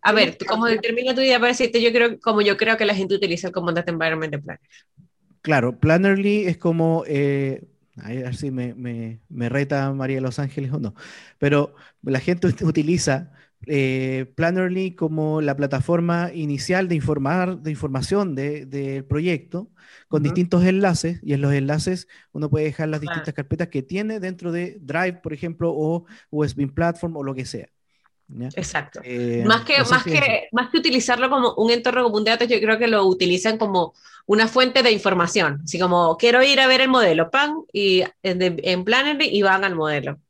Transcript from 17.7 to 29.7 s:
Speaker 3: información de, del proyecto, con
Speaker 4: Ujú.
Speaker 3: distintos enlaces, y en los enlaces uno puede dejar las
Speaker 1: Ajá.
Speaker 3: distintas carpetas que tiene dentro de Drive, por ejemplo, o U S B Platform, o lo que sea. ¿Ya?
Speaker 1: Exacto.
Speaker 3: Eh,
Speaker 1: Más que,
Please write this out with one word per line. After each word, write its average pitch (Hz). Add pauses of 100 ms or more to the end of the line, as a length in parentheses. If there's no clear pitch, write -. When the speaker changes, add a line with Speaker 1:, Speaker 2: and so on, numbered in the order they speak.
Speaker 3:
información 147
de, 143
del 135
proyecto, 170 (380)
con 151
Speaker 4:
Ujú. 143
Speaker 3:
distintos 180
enlaces, 185
y 147
en 139
los 143
enlaces 147 (240)
uno 147
puede 156
dejar 156
las 156
Speaker 1:
Ajá. 151
Speaker 3:
distintas 160
carpetas 160
que 135
tiene 214
dentro 180
de 180
Drive, 175
por 160
ejemplo, 165
o 160 (260)
U 151
S 143
B 139
Platform, 165
o 143
lo 135
que 127
sea. - (680)
¿Ya? 123
Speaker 1:
Exacto. 156
Speaker 3:
Eh, 120
Speaker 1:
Más 220
que, 285